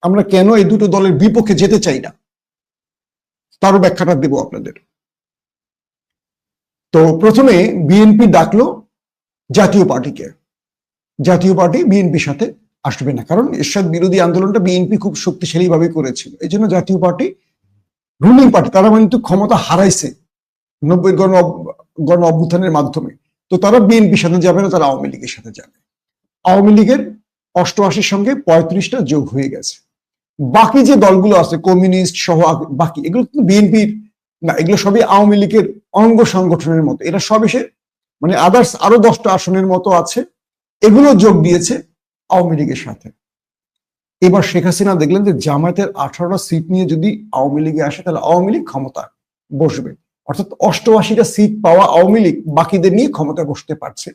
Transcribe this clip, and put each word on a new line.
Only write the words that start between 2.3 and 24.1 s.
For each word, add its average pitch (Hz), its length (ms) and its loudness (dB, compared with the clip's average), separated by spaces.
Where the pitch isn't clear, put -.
তারও 196 180 4
ব্যাখ্যাটা 180 360 0
দেব 139 240 -2
আপনাদের। - 340 -12
তো 165 260 2
প্রথমে 220 560 4
বিএনপি 214 380 6
ডাকলো 208 560 2
জাতীয় 180 360 2
পার্টিকে, 131 420 -8
জাতীয় 180 340 2
পার্টি 185 280 0
বিএনপির 185 360 0
সাথে 143 340 -6
আসবে 131 300 -6
না, 120 120 -8
কারণ 214 300 -2
এরশাদ 180 340 -4
বিরোধী 175 320 -2
আন্দোলনটা 185 380 0
বিএনপি 180 380 -2
খুব 202 180 -6
শক্তিশালীভাবে 170 760 -2
করেছিল, 143 520 -8
এই 175 80 -10
জন্য 202 220 -2
জাতীয় 185 300 -2
পার্টি 185 340 -4
রুলিং 254 280 6
পার্টি, - 200 0
তারা 190 180 2
কিন্তু 220 320 2
ক্ষমতা 190 360 -2
হারাইছে 160 580 0
নব্বই 180 280 2
গণ 190 220 0
অভ-, 127 380 -2
গণ 175 200 2
অভ্যুত্থানের 165 460 0
মাধ্যমে, 147 460 -4
তো 180 60 -2
তারা 196 240 4
বিএনপির 208 360 4